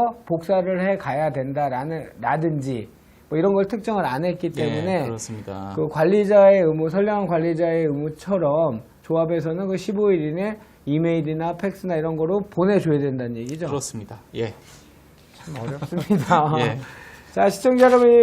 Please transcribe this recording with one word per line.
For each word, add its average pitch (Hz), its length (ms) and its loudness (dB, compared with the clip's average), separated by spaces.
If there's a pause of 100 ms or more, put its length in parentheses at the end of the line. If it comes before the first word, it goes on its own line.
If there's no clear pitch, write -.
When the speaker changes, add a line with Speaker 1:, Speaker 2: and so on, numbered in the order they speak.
(260)
Speaker 1:
복사를 180 560 -2
해 196 160 0
가야 143 340 -2
된다라는, 139 800 -4 (100)
라든지 135 680 -2 (400)
뭐 156 100 -2
이런 196 140 2
걸 196 120 2
특정을 202 400 -4
안 135 200 -4
했기 170 320 -4
Speaker 2:
예, 156 40 -2
Speaker 1:
때문에 151 440 -2
Speaker 2:
그렇습니다. 107 720 -10
Speaker 1:
그 156 120 -2
관리자의 196 760 6
의무, 160 280 0
선량한 202 380 0
관리자의 165 580 0
의무처럼 151 960 -2 (220)
조합에서는 165 640 -2
그 185 100 -2
십오 202 340 0
일 156 180 0
이내 202 280 -4 (280)
이메일이나 160 680 -2
팩스나 185 400 -6
이런 160 220 -4
거로 175 240 -2
보내줘야 170 580 2
된다는 127 380 -4
얘기죠. 151 300 -8
Speaker 2:
그렇습니다. 113 520 -8 (160)
예. 113 180 -4 (800)
Speaker 1:
참 156 280 -16
어렵습니다. 151 960 0
Speaker 2:
<laughs> 123 40 0
예. 117 180 0 (540)
Speaker 1:
자, 196 180 4
시청자 254 380 4
여러분, 247 200 6 (160)